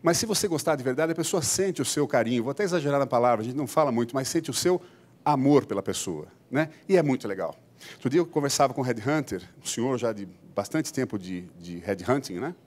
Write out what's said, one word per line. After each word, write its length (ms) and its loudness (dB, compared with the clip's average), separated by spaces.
Mas 160 4
se 80 0
você 220 0
gostar 300 0
de 60 -8
verdade, 280 0
a 40 -2
pessoa 260 0
sente 400 -2
o 40 0
seu 220 0
carinho. 360 2
Vou 80 -4
até 120 -2
exagerar 340 0
na 80 2
palavra, 360 4
a 40 -4
gente 120 -6
não 100 -2
fala 240 2
muito, 240 0
mas 140 -2
sente 200 -2
o 40 -6
seu 280 0
amor 420 6
pela 180 -2
pessoa, 440 -6
né? 200 0
E 80 4
é 80 6
muito 240 0
legal. 280 -4
Outro 140 -4
dia 120 4
eu 40 2
conversava 480 2
com 80 -4
um 40 0
headhunter, 580 -2
um 40 -20
senhor 320 0
já 160 -2
de 120 -8
bastante 380 -4
tempo 260 -2
de, 220 -8
de 200 -10
headhunting, 600 -2
né? 160 -6